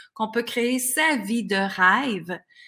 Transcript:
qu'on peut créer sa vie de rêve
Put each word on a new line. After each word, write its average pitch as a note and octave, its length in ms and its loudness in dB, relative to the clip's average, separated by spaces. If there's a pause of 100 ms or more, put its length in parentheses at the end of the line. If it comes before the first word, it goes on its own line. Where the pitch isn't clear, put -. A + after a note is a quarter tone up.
(120)
qu'on A3 180 -4
peut A#3 120 -2
créer A#3+ 360 -2
sa D#4 380 0
vie A3 280 -2
de G3 120 0
rêve F#3+ 840 2 (300)